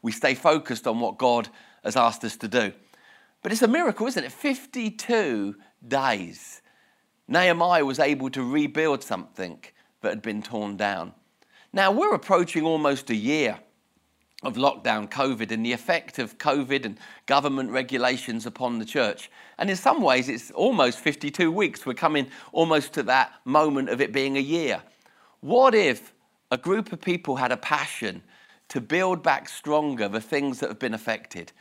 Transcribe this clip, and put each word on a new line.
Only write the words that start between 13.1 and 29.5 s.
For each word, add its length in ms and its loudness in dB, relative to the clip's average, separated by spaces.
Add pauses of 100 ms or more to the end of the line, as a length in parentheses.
year 440 0 (840)
of 140 -6
lockdown, 540 0
covid, 400 -2
and 140 -2
the 80 -2
effect 460 -4
of 180 -8
covid 480 0
and 140 -10 (260)
government 460 0
regulations 720 -2
upon 340 -6
the 60 -6
church. 460 -2 (260)
And 140 -2
in 60 -2
some 260 2
ways, 260 4
it's 220 -8
almost 480 2
fifty-two 520 0
weeks. 360 -2
We're 80 -4
coming 320 2 (260)
almost 420 2
to 100 -2
that 280 2 (120)
moment 440 2
of 120 0
it 120 0
being 240 0
a 40 2
year. 420 -2 (580)
What 340 6
if 380 2 (380)
a 80 0
group 340 -2
of 80 -10
people 360 -2
had 160 0
a 40 0
passion 640 -4 (460)
to 120 -6
build 420 0
back 260 0
stronger 600 -2